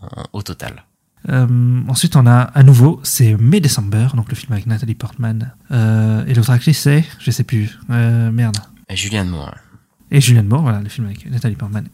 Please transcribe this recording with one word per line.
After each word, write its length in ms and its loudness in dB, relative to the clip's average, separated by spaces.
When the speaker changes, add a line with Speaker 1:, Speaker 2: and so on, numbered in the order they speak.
Speaker 1:
en, 320 -16
au 100 -10
total. 420 -14
Speaker 2:
Euh, 580 0
ensuite, 300 -2
on 100 6
a 140 6
à 240 2
nouveau, 400 6
c'est 320 2
May 240 4
December, 540 0
donc 140 -2
le 60 -6
film 200 -8
avec 120 -6
Natalie 300 -4
Portman. 560 -8
Euh, 560 0
et 80 -2
l'autre 160 2
actrice, 300 2
c'est, 240 2
je 100 -4
sais 140 -4
plus, 340 -4
euh, 420 0
merde. 260 -2
Speaker 1:
Et 80 -10
Julianne 320 -4
Moore. 260 -10
Speaker 2:
Et 100 2
Julianne 280 2
Moore, 140 0
voilà, 180 -2
le 80 -10
film 180 -8
avec 240 -14
Natalie 240 -4
Portman 400 -8